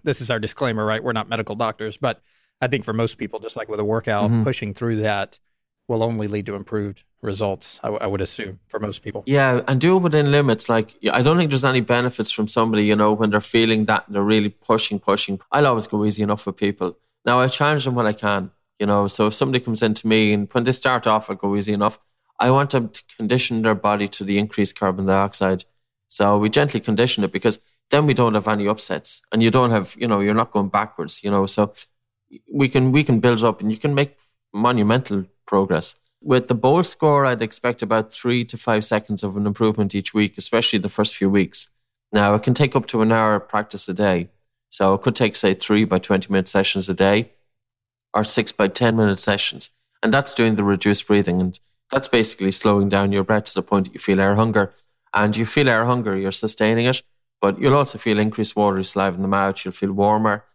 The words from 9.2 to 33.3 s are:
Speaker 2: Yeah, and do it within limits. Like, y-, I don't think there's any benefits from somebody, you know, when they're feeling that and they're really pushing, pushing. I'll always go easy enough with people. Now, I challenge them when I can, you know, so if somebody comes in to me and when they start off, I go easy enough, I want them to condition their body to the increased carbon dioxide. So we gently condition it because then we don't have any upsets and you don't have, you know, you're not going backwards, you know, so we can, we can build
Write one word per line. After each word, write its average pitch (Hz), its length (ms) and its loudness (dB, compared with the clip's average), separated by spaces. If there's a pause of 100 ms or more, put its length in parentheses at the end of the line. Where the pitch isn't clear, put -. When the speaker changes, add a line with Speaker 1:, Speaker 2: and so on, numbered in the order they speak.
Speaker 2:
Yeah, 131 420 2
and 131 140 0
do 180 160 4
it 185 40 2
within 151 300 2
limits. 139 380 2
Like, 113 320 0
y-, 107 100 0
I 123 120 2
don't 156 120 4
think 170 140 2
there's 135 160 0
any 131 160 2
benefits 120 500 -2
from 107 160 -2
somebody, 110 380 2
you 104 100 4
know, 107 160 4
when 107 200 0
they're 104 100 2
feeling 113 440 2
that 107 200 0
and 104 100 -12
they're 98 80 0
really 104 260 2
pushing, 107 500 -2
pushing. 98 400 -2 (120)
I'll 147 140 2
always 113 220 0
go 107 180 -2
easy 104 160 -2
enough 104 240 -2
with 98 120 -8
people. 98 380 -4 (300)
Now, 123 140 4
I 131 80 4
challenge 147 380 0
them 123 100 -2
when 117 100 0
I 107 80 0
can, 101 380 -4 (260)
you 104 80 -2
know, 101 220 2
so 107 180 0
if 107 80 0
somebody 131 300 -2
comes 110 180 -4
in 107 140 0
to - 120 -6
me 110 240 4
and 104 200 0
when 120 120 0
they 127 80 2
start 127 360 0
off, 107 220 0
I 104 40 -6
go 101 220 -2
easy 104 180 -2
enough, 101 260 0 (400)
I 123 120 4
want 139 180 2
them 117 200 -2
to - 140 -16 (140)
condition 113 460 0
their 110 120 4
body 104 340 0
to - 140 -8
the 101 140 -2
increased 104 420 -2
carbon 95 280 -2
dioxide. 95 580 0 (440)
So 101 280 2
we 107 120 2
gently 143 300 0
condition 110 440 0
it 90 80 -2
because 107 280 -2 (300)
then 147 160 2
we 139 80 4
don't 113 220 2
have 104 120 0
any 104 200 0
upsets - 640 -4
and 110 100 2
you 113 80 4
don't 123 220 4
have, 101 260 -2
you 120 100 -4
know, 104 120 2
you're 104 160 2
not 117 160 0
going 98 180 0
backwards, - 540 -6
you 101 80 -2
know, 98 160 2
so 104 260 0 (720)
we 135 220 0
can, 131 220 2
we 143 120 4
can 120 160 2
build 117 240 2